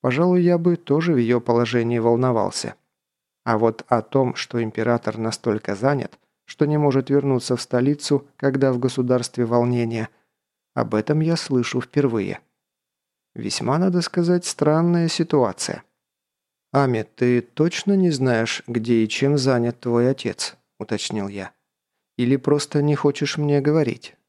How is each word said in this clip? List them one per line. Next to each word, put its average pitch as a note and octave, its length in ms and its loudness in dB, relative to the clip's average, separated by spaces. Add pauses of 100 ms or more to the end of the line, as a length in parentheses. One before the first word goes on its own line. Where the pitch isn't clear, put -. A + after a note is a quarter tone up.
Пожалуй, E3+ 400 2
я F3 160 4
бы E3+ 180 2
тоже E3 380 0
в C3+ 40 4
ее A#2+ 240 2
положении A#2 580 0
волновался. A#2 760 0 (680)
А A#2 140 0
вот A2+ 300 0
о A#2 140 0
том, B2+ 340 -2
что - 280 -6
император A2+ 540 -4
настолько A2 580 -4
занят, C3 420 -2 (280)
что - 200 -2
не D3+ 120 0
может C3+ 320 2
вернуться C#3 460 2
в A#2 60 -6
столицу, C#3 680 -2 (100)
когда C3+ 340 2
в B2 80 -2
государстве B2 680 0
волнение, A#2 640 0 (640)
об A2+ 220 -2
этом D3 240 0
я E3 160 0
слышу B2+ 460 -2
впервые. A2+ 580 -2 (960)
Весьма, A2+ 420 -4
надо F3+ 240 0
сказать, F3 440 0
странная E3 600 2
ситуация. - 760 -2 (920)
"Ами, B2+ 280 2
ты B2 380 0
точно F3 540 0
не F#3 140 4
знаешь, B2+ 560 0
где A#2 380 0
и A2 40 0
чем C#3 300 0
занят B2 420 0
твой A#2+ 300 0
отец?" – - 460 -6 (240)
уточнил G#2+ 480 -6
я. G2 240 -12 (680)
"Или B2+ 180 2
просто D3 460 0
не D3 140 2
хочешь C#3+ 420 -2
мне D3 240 0
говорить? D3 540 -2 (140)